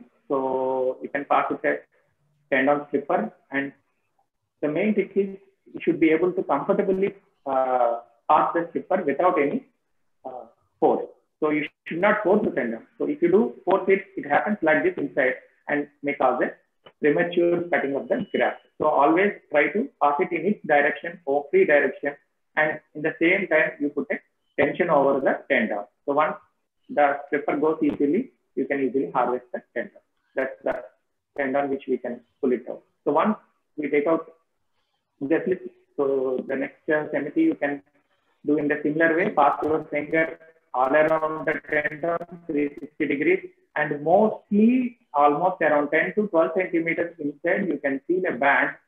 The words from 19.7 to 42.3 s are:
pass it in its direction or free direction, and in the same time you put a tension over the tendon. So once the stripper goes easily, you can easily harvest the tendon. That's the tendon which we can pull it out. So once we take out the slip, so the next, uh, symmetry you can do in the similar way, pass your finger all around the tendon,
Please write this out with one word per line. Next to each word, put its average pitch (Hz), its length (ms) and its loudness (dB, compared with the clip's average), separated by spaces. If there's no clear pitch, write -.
pass 147 180 4
it 180 120 0
in 160 140 -4
its - 200 -2
direction 151 600 0
or 143 240 0
free 190 140 4
direction, 143 500 2
and 156 240 0
in 151 80 -8
the 147 180 -2
same 180 280 2
time 156 320 2
you 143 100 -2
put 135 200 -6
a - 80 -4
tension 160 300 0
over 139 300 4
the 170 200 0
tendon. 143 340 0
So 143 60 0
once 151 240 0
the 143 380 2
stripper 151 300 -2
goes 156 260 0
easily, 147 500 0
you 135 100 -2
can 139 140 -4
easily 131 340 -2
harvest 123 380 0
the - 100 -10
tendon. - 280 -8
That's 135 300 -4
the - 200 -4
tendon 139 340 -2
which 135 160 -6
we 127 120 -2
can 120 220 -10
pull 127 120 0
it 113 160 -2
out. 110 140 -12
So 151 80 0
once 196 240 2
we 147 140 -6
take 147 160 0
out 165 260 -2
the 143 240 0
slip, - 260 -4
so 135 500 -2
the 135 100 -6
next, - 320 -8
uh, 151 240 -2
symmetry 151 320 -2
you 160 100 2
can 143 280 -4
do 147 120 2
in 147 100 -2
the 147 140 -2
similar 160 340 2
way, 196 140 0
pass 147 320 2
your 151 220 -2
finger 160 540 -4
all 131 180 0
around 156 540 2
the 156 80 -2
tendon, 156 480 -4